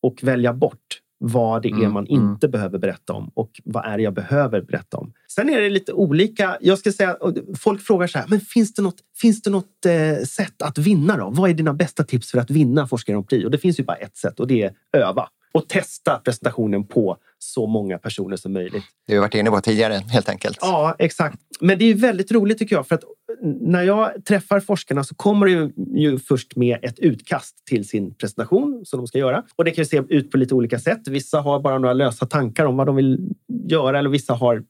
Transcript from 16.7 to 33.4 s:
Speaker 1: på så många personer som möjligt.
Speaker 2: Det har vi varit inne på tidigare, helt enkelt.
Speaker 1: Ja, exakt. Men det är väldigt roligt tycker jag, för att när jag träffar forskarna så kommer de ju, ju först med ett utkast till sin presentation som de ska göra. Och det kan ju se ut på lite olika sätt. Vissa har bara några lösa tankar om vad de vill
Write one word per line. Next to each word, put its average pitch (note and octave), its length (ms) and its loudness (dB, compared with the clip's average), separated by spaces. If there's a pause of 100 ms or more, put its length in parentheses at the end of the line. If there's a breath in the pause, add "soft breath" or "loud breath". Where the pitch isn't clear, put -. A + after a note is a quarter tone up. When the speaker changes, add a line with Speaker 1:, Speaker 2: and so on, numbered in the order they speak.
Speaker 1:
på G2 300 0 (220)
så - 280 -6
många G2+ 320 -4
personer G2 380 -8
som F#2+ 160 -10
möjligt. G2 300 -6 (240)
Speaker 2:
Det G#2+ 60 -2
har G#2 40 2
vi G2+ 40 4
varit G#2 140 0
inne G#2+ 160 2
på G#2 100 2
tidigare, A2 340 0 (140)
helt A#2+ 200 2
enkelt. G2+ 320 -6
Speaker 1:
Ja, E3 380 0
exakt. D#3+ 380 -2 (240)
Men F#3 180 4
det G#3+ 60 4
är A3+ 100 6
väldigt G3+ 380 0
roligt A3 260 2
tycker G#3+ 180 0
jag, C#3 120 -2
för E3+ 60 2
att D#3 80 -4 (400)
när F3+ 400 0
jag G3+ 420 0
träffar G3+ 360 2
forskarna D#3 440 -2
så - 100 -14
kommer G3+ 320 2
de F#3 60 6
ju, D#3+ 200 0 (280)
ju D3 180 2
först - 380 -2
med A#2+ 260 2
ett A#2 160 -8
utkast - 580 -2 (100)
till G#2 220 -2
sin G2+ 260 -4
presentation A3 680 -2
som - 140 -8
de B2 80 -8
ska B2+ 120 -4
göra. C3+ 260 0 (120)
Och E3+ 80 2
det E3+ 60 0
kan E3 120 -2
ju D3+ 60 0
se D3 200 2
ut C#3+ 220 0
på - 60 0
lite C3 180 2
olika A#2+ 240 0
sätt. G#3+ 300 -4
Vissa C#3 320 -2
har C#3+ 200 0
bara C#3 180 0
några B2+ 160 2
lösa C3 320 0
tankar C3+ 400 0
om C3 100 0
vad C3+ 100 2
de C#3 100 2
vill C3+ 220 2 (500)